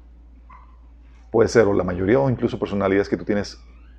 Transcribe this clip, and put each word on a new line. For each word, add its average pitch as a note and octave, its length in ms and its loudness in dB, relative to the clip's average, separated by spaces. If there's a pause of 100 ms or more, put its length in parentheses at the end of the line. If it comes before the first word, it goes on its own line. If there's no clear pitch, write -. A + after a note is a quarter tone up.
(1300)
puede A2+ 180 4
ser, A2+ 180 4
o G2+ 60 2
la F#2+ 120 0
mayoría, F#2 340 0
o C#3 100 0
incluso A#2 300 -4
personalidades G2 500 0
que G#2 80 -2
tú - 80 -8
tienes G2+ 340 -6 (400)